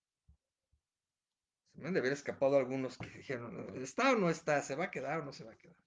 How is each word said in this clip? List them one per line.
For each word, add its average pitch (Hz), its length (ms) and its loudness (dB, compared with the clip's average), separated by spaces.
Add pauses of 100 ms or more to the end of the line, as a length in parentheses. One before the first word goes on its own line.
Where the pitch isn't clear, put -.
(1700)
Se - 80 -16
me 131 60 -8
han 180 60 -4
de 175 60 2
haber 127 140 2
escapado 139 440 2
algunos 131 400 2
que - 120 -10
dijeron, 120 640 -8
"¿está 226 380 2
o - 20 6
no 185 140 4
está? 156 340 2
¿Se 135 120 -4
va 165 100 -2
a 190 60 -8
quedar 143 280 -4
o 147 60 -6
no 135 80 -10
se 151 100 -14
va 113 100 -16
a - 40 -20
quedar?". - 300 -20